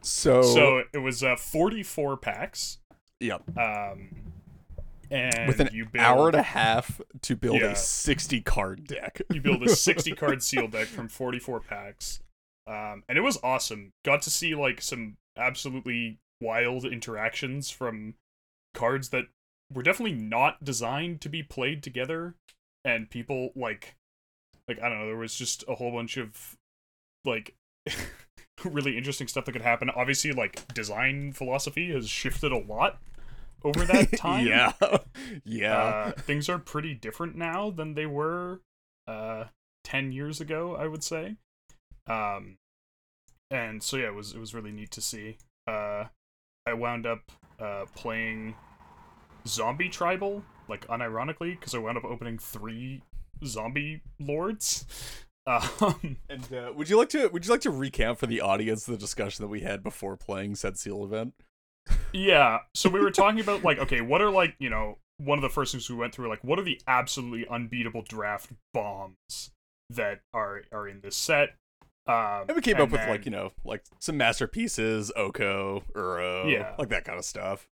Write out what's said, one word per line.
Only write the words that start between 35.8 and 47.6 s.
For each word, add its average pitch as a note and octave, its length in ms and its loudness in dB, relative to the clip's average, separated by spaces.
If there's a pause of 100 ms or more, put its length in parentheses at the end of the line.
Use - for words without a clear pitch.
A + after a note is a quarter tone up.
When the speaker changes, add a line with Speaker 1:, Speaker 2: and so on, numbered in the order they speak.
Speaker 2:
things D3 360 -2
are F3+ 120 0
pretty D3+ 340 -6
different D3 420 -8
now E3+ 360 -4
than D#3 240 -6
they D#3 100 -2
were, E3+ 560 -4 (460)
uh, A2 380 -6 (380)
ten C3+ 280 -4
years C#3+ 280 -6
ago, D#3+ 360 -6
I D3 120 -4
would D#3 160 -8
say. E3 320 -6 (720)
Um, G2+ 500 -4 (960)
and A2+ 320 -6
so, C3+ 140 -4
yeah, B2 100 0
it G#2 80 -6
was, G#2 180 -12
it A2+ 60 -12
was A2 160 -12
really G#2+ 160 -10
neat G#2 200 -12
to G#2+ 100 -10
see. A2 360 -8 (300)
Uh, G#2 380 -4 (600)
I A#2+ 80 0
wound A#2 320 -4
up, A#2 260 -6 (280)
uh, G2+ 340 -6